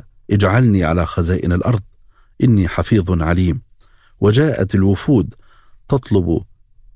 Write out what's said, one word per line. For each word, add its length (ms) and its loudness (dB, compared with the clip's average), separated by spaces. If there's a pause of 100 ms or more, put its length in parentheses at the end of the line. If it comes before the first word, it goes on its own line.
(300)
"اجعلني 540 2
على 220 0
خزائن 460 -2
الأرض 300 -2 (600)
إني 240 2
حفيظ 540 -2
عليم". 380 0 (600)
وجاءت 540 0
الوفود 600 0 (540)
تطلب 520 -2 (560)